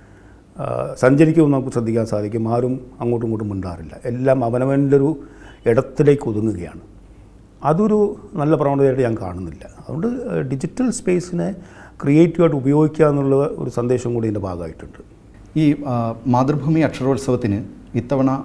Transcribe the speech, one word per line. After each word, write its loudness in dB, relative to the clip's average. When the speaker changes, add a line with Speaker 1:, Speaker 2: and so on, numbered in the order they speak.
Speaker 1:
ആ, -6
സഞ്ചരിക്കുമ്പോൾ 6
നമുക്ക് -2
ശ്രദ്ധിക്കാൻ 0
സാധിക്കും, -4
ആരും -2
അങ്ങോട്ടും -2
ഇങ്ങോട്ടും -4
മിണ്ടാറില്ല, -8
എല്ലാം 0
അവനവൻ്റെ 2
ഒരു 4
ഇടത്തിലേക്ക് 2
ഒതുങ്ങുകയാണ്. -4
അതൊരു 2
നല്ല 0
പ്രവണതയായിട്ട് 2
ഞാൻ -2
കാണുന്നില്ല. -10
അതുകൊണ്ട്, -6
ആ, -4
ഡിജിറ്റൽ -4
സ്പേസിനെ -4
ക്രിയേറ്റീവായിട്ട് 4
ഉപയോഗിക്കുക 2
എന്നുള്ള 2
ഒരു -2
സന്ദേശം -2
കൂടി -2
ഇതിൻ്റെ -4
ഭാഗമായിട്ടുണ്ട്. -12
Speaker 2:
ഈ, 4
ആ, -2
മാതൃഭൂമി 2
അക്ഷരോത്സവത്തിന് 0
ഇത്തവണ 0